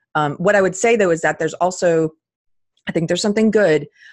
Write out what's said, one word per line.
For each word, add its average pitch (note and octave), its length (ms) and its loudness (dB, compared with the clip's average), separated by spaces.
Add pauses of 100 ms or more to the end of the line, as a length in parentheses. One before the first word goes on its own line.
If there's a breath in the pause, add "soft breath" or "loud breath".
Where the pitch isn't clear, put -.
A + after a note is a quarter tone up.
(160)
Um, D3+ 220 -2
what G3+ 180 0
I G3+ 80 4
would F#3 120 -2
say, A#3 200 2
though, G3+ 160 2
is D#3+ 100 -2
that D#3 160 -2
there's D#3+ 160 -4
also, E3 600 0 (720)
I - 60 -12
think E3+ 160 -2
there's F3 140 -2
something A3 280 0
good, E3 380 2 (240 loud breath)